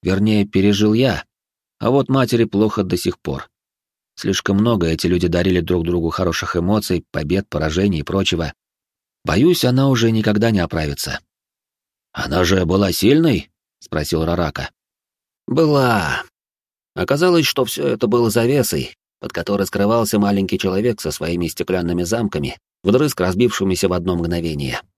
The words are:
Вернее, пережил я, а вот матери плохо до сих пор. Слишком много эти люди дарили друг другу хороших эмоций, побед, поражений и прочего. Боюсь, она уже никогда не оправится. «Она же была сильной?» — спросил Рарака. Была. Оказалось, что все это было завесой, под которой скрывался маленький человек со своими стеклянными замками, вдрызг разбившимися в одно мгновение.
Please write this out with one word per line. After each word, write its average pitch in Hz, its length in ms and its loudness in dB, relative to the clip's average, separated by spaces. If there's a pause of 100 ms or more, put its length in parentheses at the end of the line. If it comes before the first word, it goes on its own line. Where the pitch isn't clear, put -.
Вернее, 101 440 2
пережил 104 480 2
я, 113 300 0 (560)
а 120 120 0
вот 135 180 2
матери 123 340 2
плохо 107 400 0
до 92 140 -4
сих - 220 -4
пор. 69 300 -8 (680)
Слишком - 420 -2
много 104 300 2
эти 82 200 0
люди 87 220 2
дарили 90 320 2
друг 85 240 0
другу 85 240 0
хороших 90 460 -4
эмоций, 90 560 -2
побед, 80 360 -2
поражений 80 520 0
и 71 40 -6
прочего. 85 500 -2 (720)
Боюсь, 160 420 2
она 131 240 4
уже 117 220 2
никогда 110 400 2
не 104 80 2
оправится. 78 600 -4 (960)
«Она - 300 -2
же 90 220 2
была 92 260 2
сильной?» — 131 580 2 (300)
спросил 78 440 -2
Рарака. 82 460 -2 (800)
Была. 131 760 0 (720)
Оказалось, 160 520 2
что 131 180 0
все 143 220 -4
это 123 200 -2
было 120 220 2
завесой, 120 680 0 (240)
под - 140 -12
которой 98 320 -2
скрывался 104 540 0
маленький 101 400 0
человек 104 420 -2
со 76 100 -6
своими 85 360 -4
стеклянными 87 560 -2
замками, 90 560 -4 (240)
вдрызг 131 360 2
разбившимися 92 680 0
в 90 40 -2
одно 90 220 -2
мгновение. 82 640 -4 (180)